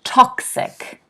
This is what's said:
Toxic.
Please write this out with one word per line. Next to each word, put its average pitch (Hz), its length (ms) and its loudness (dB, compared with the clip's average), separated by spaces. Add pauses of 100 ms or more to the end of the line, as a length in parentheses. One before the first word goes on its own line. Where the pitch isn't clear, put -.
Toxic. - 1040 0